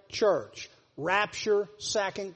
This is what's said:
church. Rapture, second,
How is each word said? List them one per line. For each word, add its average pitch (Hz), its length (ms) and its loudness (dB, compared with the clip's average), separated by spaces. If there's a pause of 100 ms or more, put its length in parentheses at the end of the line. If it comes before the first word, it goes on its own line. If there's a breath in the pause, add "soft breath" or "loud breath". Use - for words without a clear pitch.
church. - 600 0 (260 soft breath)
Rapture, 202 720 0 (120)
second, 196 560 -2